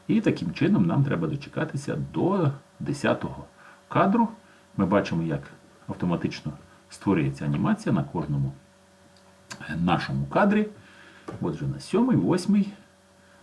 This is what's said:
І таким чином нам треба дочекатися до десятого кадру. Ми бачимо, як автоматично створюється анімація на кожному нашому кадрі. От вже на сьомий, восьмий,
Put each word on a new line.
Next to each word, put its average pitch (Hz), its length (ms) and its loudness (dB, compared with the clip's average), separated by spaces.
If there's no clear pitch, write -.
І 214 120 4
таким - 320 0
чином 196 340 2
нам 139 180 2
треба 85 240 0
дочекатися - 680 -6
до 165 380 2
десятого - 640 -4
кадру. 196 400 4
Ми - 100 2
бачимо, 87 360 2
як 76 200 -2
автоматично - 640 -4
створюється 156 540 0
анімація 147 480 0
на 139 120 2
кожному 73 480 -4
нашому 139 500 0
кадрі. 208 420 4
От 85 140 -2
вже 147 120 -6
на - 140 -4
сьомий, 233 360 2
восьмий, 190 560 2